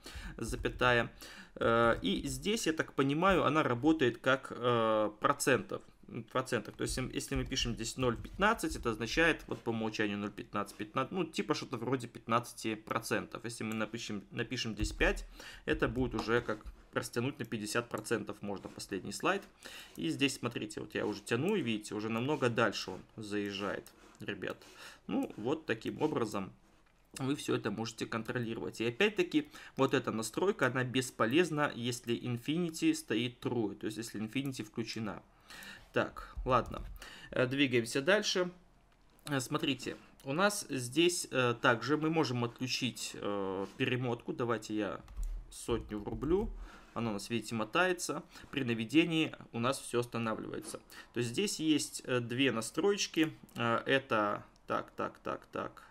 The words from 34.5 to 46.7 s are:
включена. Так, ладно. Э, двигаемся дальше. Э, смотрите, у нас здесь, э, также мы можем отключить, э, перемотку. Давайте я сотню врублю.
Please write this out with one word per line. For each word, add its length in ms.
включена. 600
Так, 420
ладно. 380
Э, 160
двигаемся 540
дальше. 500
Э, 140
смотрите, 560
у 80
нас 360
здесь, 640
э, 280
также 360
мы 140
можем 340
отключить, 720
э, 520
перемотку. 560
Давайте 440
я 240
сотню 480
врублю. 500